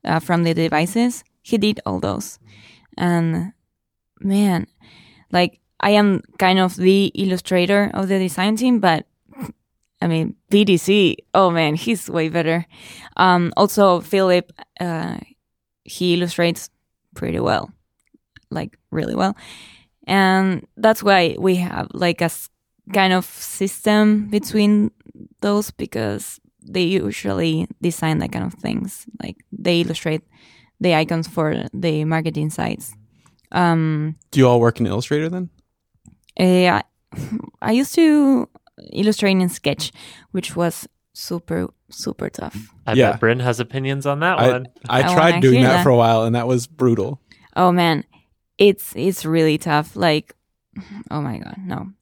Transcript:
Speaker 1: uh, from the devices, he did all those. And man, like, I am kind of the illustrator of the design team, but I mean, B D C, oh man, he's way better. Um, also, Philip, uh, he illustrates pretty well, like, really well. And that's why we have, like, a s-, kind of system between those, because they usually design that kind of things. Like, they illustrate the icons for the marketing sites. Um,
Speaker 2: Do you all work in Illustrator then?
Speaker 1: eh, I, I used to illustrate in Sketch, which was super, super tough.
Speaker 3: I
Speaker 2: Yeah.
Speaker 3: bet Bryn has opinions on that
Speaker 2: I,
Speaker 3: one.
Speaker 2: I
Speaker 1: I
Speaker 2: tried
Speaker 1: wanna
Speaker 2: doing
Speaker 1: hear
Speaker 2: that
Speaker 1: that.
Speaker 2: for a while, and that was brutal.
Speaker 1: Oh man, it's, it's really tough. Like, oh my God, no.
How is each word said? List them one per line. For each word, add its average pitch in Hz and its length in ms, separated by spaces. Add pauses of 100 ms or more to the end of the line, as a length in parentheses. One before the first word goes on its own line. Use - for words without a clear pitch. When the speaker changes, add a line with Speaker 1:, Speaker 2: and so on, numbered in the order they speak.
Speaker 1:
uh, 165 160
from 170 240
the 165 80
devices, 170 720 (160)
he - 160
did 208 300
all 92 120
those. - 400 (600)
And 170 540 (680)
man, 196 460 (680)
like, 180 260 (220)
I 202 100
am 208 320 (160)
kind 190 220
of 185 160
the 196 380
illustrator 185 800
of 190 120
the 190 140
design 185 360
team, 240 220
but 175 280 (960)
I 175 60
mean, 160 300 (140)
B 208 140
D 190 120
C, 190 400 (180)
oh 190 160
man, 160 240
he's 196 340
way 165 200
better. 165 380 (500)
Um, 175 400
also, 196 440
Philip, 185 520 (280)
uh, 175 360 (680)
he 180 300
illustrates 170 560 (460)
pretty - 240
well, 110 320 (760)
like, - 280 (140)
really 117 240
well. 190 200 (720)
And 190 600 (100)
that's 220 260
why 190 360
we 185 180
have, - 360
like, 175 280
a 170 100
s-, - 180 (440)
kind 190 200
of 185 120
system 214 1040
between 208 640 (500)
those, 208 320
because - 680 (240)
they 190 180
usually 180 840 (140)
design 160 380
that - 140
kind - 120
of - 100
things. - 520 (160)
Like, - 140 (140)
they 175 300
illustrate 165 420 (580)
the 175 140
icons 160 340
for - 360 (100)
the 156 300
marketing 156 460
sites. - 440 (580)
Um, 160 640 (140)
Speaker 2:
Do 139 100
you 127 80
all 123 120
work 117 200
in 113 60
Illustrator 147 420
then? 180 220 (880)
Speaker 1:
eh, 180 320
I, - 120 (760)
I 220 120
used 262 240
to 302 520 (440)
illustrate 202 440
in 185 140
Sketch, - 420 (380)
which - 260
was 170 320 (240)
super, 175 560 (220)
super - 400
tough. - 420 (140)
Speaker 3:
I 113 80
Speaker 2:
Yeah. 123 180
Speaker 3:
bet - 80
Bryn 117 200
has 123 200
opinions 135 460
on 143 140
that 175 200
Speaker 2:
I, 123 120
Speaker 3:
one. 127 140 (220)
Speaker 2:
I 127 120
Speaker 1:
I - 20
Speaker 2:
tried 170 300
Speaker 1:
wanna - 100
Speaker 2:
doing 127 160
Speaker 1:
hear 127 100
Speaker 2:
that 135 80
Speaker 1:
that. 175 60
Speaker 2:
for 139 80
a 123 60
while, 113 280
and 113 100
that 120 140
was 123 180
brutal. 117 540 (340)
Speaker 1:
Oh 180 160
man, 170 340 (520)
it's, - 400
it's 185 300
really 160 320
tough. 151 360
Like, 160 400 (760)
oh 151 100
my 131 180
God, - 180 (100)
no. 170 240 (120)